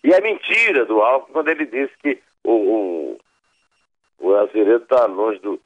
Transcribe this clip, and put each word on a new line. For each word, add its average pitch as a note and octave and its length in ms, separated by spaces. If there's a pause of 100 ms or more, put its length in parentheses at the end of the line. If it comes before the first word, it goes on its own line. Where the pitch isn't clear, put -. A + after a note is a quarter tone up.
E D4 80
é F#3+ 80
mentira G3+ 640
do G#2+ 160
Alckmin C3 320
quando D3+ 160
ele D3+ 160
disse C3+ 360
que C3+ 180 (240)
o, - 80
o, F#2 680 (1000)
o F#2+ 160
Azeredo G#2+ 500
tá B2 200
longe G2+ 340
do G2+ 260